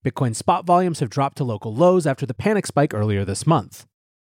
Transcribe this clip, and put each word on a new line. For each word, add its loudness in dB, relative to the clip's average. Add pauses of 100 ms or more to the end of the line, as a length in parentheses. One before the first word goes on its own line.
Bitcoin -2
spot 0
volumes 2
have -2
dropped -4
to -4
local -6
lows 4
after -2
the -8
panic 0
spike 0
earlier 0
this -4
month. 0 (380)